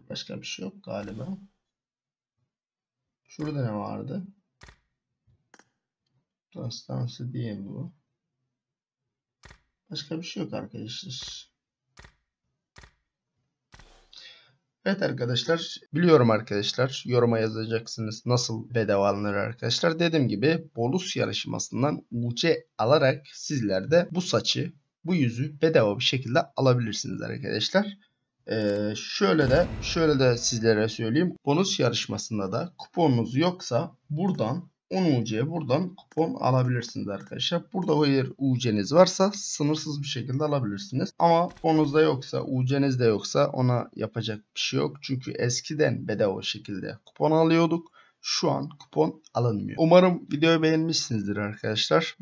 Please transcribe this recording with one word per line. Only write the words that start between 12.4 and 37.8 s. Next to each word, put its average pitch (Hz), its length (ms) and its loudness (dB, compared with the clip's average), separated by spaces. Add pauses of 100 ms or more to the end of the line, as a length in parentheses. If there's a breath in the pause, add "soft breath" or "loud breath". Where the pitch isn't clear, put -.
Evet 196 160 0
arkadaşlar, 127 760 -2 (160)
biliyorum 151 380 6
arkadaşlar, 110 760 -2
yoruma 120 340 4
yazacaksınız 110 840 -4
nasıl 120 500 -2
bedava 101 340 4
alınır 101 240 -2
arkadaşlar. 117 640 -2
Dediğim 160 280 2
gibi 135 480 0
bonus 131 400 -2
yarışmasından 113 960 -4
U 120 240 -4
C - 320 0 (100)
alarak 131 560 2
sizler 110 580 -2
de 175 200 4
bu 175 100 -2
saçı, 135 520 -2 (300)
bu 180 120 0
yüzü 131 460 0
bedava 120 380 4
bir - 40 -4
şekilde 131 360 0 (160)
alabilirsiniz 123 680 0
arkadaşlar. 113 760 -2 (540 soft breath)
Ee, 104 440 -2
şöyle 165 540 0
de, 170 180 4 (140)
şöyle 156 380 2
de 127 180 4
sizlere 110 520 2
söyleyeyim. 131 460 0 (100)
Bonus 156 340 0
yarışmasında 104 720 -2
da - 260 -6
kuponunuz 123 580 0
yoksa 170 600 -2 (140)
buradan 147 600 -2 (200)
on 170 320 2
U - 20 -2
C, 110 260 -2
buradan 165 460 -2
kupon - 380 -4
alabilirsiniz 123 720 0
arkadaşlar. 127 680 -6
Burada 156 340 2